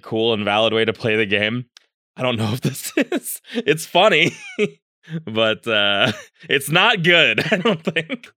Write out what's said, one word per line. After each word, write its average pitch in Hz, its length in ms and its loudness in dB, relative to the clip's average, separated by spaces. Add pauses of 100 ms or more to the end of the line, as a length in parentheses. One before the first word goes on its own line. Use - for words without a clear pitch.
cool 113 320 0
and 104 100 -2
valid 107 300 2
way 113 100 2
to 110 80 0
play 107 240 -2
the 110 100 0
game. 107 400 0 (500)
I - 60 -8
don't 123 140 -2
know 107 160 -2
if 117 80 -6
this - 340 -6
<laughs> - 20 -6
is, - 440 -4 (140)
it's 160 320 -2
funny, 175 460 2 (260)
<laughs> - 640 -8
but, 110 420 -2
uh, 104 460 0 (160)
<laughs> - 200 -20
it's 139 220 0
not 190 320 2
good, 151 380 4
<laughs> - 120 -4
I 208 40 4
don't 180 260 -2
think. 170 540 -6